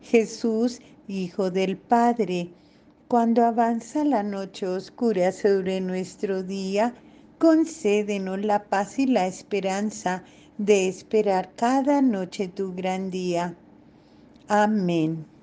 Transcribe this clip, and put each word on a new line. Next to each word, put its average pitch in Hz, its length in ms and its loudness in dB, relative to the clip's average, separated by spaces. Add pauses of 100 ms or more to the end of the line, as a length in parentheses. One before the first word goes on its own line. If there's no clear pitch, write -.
Jesús, 226 760 0 (300)
Hijo 190 420 -4
del 190 260 0
Padre, 226 720 0 (600)
cuando 233 340 4
avanza 233 640 0
la 240 180 2
noche 196 420 -8
oscura 190 680 0
sobre 190 480 0
nuestro 185 640 -4
día, 196 520 -2 (440)
concédenos 208 1040 2
la 208 200 2
paz 202 360 -2
y 269 60 2
la 214 220 2
esperanza 190 960 -4 (340)
de 196 300 4
esperar 190 720 0
cada 269 440 2
noche 196 460 0
tu 185 260 -6
gran 185 380 -4
día. 180 460 -4 (920)
Amén. 175 760 2 (160)